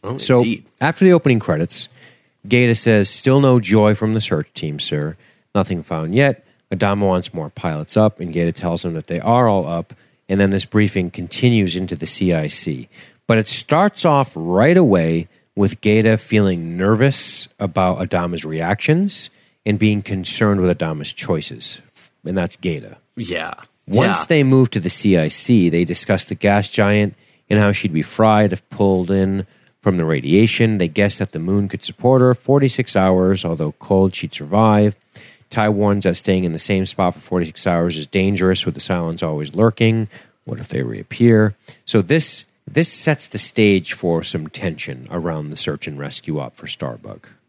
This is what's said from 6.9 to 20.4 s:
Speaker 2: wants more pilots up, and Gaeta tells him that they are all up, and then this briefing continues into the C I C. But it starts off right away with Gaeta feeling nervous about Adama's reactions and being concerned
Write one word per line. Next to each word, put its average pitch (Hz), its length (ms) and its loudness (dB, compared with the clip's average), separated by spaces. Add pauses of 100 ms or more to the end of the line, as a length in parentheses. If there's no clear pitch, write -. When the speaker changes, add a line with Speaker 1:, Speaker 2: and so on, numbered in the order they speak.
Speaker 2:
wants 90 260 -2
more 78 160 -8
pilots 78 460 -6
up, 107 240 2
and 85 140 -8
Gaeta 85 180 0
tells 85 320 -4
him 85 120 -6
that 80 120 -10
they 85 140 -6
are 120 260 2
all 98 180 0
up, 85 280 -8 (340)
and 95 140 0
then 98 80 4
this 98 160 -2
briefing 98 440 0
continues 95 680 0
into 90 180 -6
the 80 100 -8
C 90 280 0
I 78 140 -2
C. 73 420 -8 (380)
But 113 100 4
it 107 100 0
starts - 560 0
off 143 320 2
right 92 400 2
away 85 540 4 (260)
with 101 240 0
Gaeta 110 380 2
feeling 90 580 0
nervous 110 720 0 (120)
about 92 400 0
Adama's 87 440 -4
reactions 101 840 -2 (360)
and 104 140 0
being 104 220 2
concerned 101 580 -2